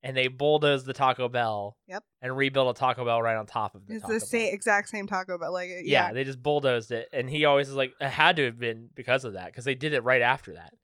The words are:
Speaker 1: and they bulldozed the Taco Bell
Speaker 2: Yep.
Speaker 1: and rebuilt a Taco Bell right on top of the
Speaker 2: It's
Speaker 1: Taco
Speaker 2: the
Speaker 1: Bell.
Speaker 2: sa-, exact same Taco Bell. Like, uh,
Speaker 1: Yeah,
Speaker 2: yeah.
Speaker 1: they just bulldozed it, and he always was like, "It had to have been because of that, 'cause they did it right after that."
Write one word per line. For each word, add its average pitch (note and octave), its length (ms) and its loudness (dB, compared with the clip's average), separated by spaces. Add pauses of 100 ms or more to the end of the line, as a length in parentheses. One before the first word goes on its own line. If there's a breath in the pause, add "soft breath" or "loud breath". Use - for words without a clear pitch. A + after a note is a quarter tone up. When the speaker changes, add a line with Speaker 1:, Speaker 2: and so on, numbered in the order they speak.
Speaker 1:
and C3 140 -4
they B2+ 100 2
bulldozed C#3+ 580 2
the C3+ 60 -8
Taco B2+ 380 0
Bell A2 480 -2 (100)
Speaker 2:
Yep. F#3 160 -12 (180)
Speaker 1:
and B2+ 140 -6
rebuilt C3+ 400 2
a - 20 -20
Taco B2+ 280 0
Bell A#2 160 2
right A2+ 160 2
on G#2+ 80 -6
top G#2+ 280 -4
of G2 140 -20
the A3 60 -12
Speaker 2:
It's A3 80 -10
Speaker 1:
Taco A3 140 -4
Speaker 2:
the A3+ 40 -2
Speaker 1:
Bell. - 80 -8
Speaker 2:
sa-, A#3 100 -4 (160)
exact G3+ 360 0
same G3+ 180 -8
Taco F#3 300 -6
Bell. E3+ 160 -6
Like, F3+ 160 -6
uh, F3+ 60 -12
Speaker 1:
Yeah, C#3+ 320 2
Speaker 2:
yeah. - 60 -4
Speaker 1:
they C3 120 -2
just C3 180 -10
bulldozed C3+ 480 0
it, A#2 220 -4
and C3 160 -4
he D3+ 160 0
always C#3 240 6
was C3+ 80 -6
like, C3 240 -2
"It C#3 80 -2
had D#3+ 260 4
to D3+ 80 2
have A#2+ 160 -2
been A#2 360 -6
because B2+ 280 0
of A2+ 120 -8
that, F2+ 200 -10
'cause B2 80 -14
they C3 120 -2
did D3 180 -4
it B2 100 0
right B2+ 180 4
after A#2+ 340 0
that." E2 180 -20 (100)